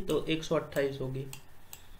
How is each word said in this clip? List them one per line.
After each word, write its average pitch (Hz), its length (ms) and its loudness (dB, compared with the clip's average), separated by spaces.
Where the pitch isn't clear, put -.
तो 156 160 4
एक 160 180 2
सौ 165 120 4
अट्ठाईस 139 460 2
होगी। 131 240 -2